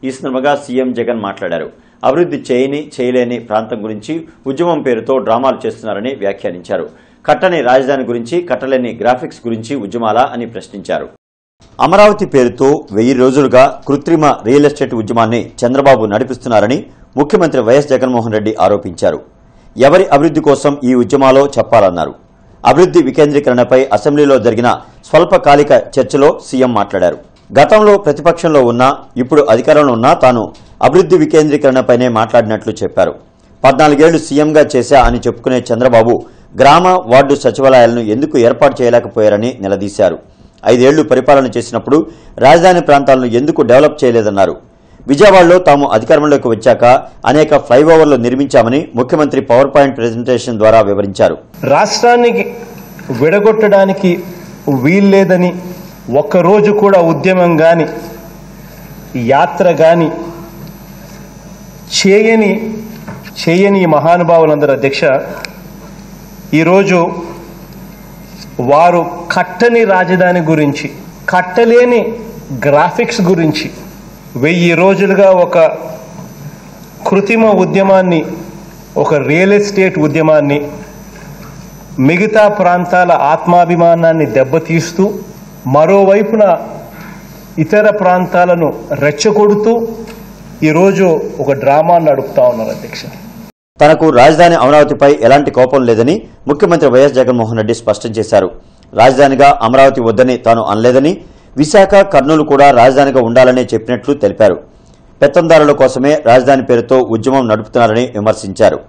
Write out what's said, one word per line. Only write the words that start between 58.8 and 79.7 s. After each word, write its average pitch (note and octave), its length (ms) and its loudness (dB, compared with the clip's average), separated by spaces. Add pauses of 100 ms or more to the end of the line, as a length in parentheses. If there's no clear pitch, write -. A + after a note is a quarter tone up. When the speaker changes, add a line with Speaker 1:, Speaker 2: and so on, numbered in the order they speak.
Speaker 2:
యాత్ర C#3 540 0
గాని D#3+ 400 2 (1800)
చేయని, G#3+ 840 0 (720)
చేయని F#3+ 340 2
ఈ F3+ 40 0
మహానుభావులందరూ, D#3 840 2
అధ్యక్ష, C3+ 280 -2 (1500)
ఈరోజు F3 580 2 (1500)
వారు D#3+ 460 2 (260)
కట్టని A#3 520 0
రాజధాని F3+ 560 0
గురించి, D3+ 520 -2 (360)
కట్టలేని A#3 840 0 (560)
గ్రాఫిక్స్ E3+ 520 -2
గురించి, E3+ 500 -2 (640)
వెయ్యి E3+ 380 0
రోజులుగా F#3+ 560 2
ఒక F3 280 2 (1500)
కృత్రిమ G3+ 400 0
ఉద్యమాన్ని, F#3 800 0 (720)
ఒక D3+ 180 -2
రియల్ D3+ 380 0
ఎస్టేట్ G3 460 -2